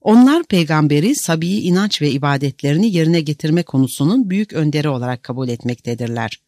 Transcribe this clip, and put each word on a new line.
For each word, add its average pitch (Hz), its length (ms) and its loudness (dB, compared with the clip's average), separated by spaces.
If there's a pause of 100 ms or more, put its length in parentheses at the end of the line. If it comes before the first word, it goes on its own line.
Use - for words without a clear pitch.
Onlar 254 440 6
peygamberi 156 680 2
Sabi'yi 175 460 -4
inanç 185 420 0
ve 147 80 0
ibadetlerini 143 840 0
yerine 165 260 2
getirme 156 420 -2
konusunun 160 680 0
büyük 208 220 -2
önderi 151 360 -2
olarak 123 340 -4
kabul 127 260 -8
etmektedirler. 117 1000 -6